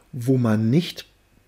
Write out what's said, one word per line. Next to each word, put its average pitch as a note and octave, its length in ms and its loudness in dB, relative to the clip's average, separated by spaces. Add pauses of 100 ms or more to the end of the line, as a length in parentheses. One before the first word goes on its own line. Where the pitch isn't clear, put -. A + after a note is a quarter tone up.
(120)
wo C3 260 0
man A2 320 0
nicht E3 360 -2 (420)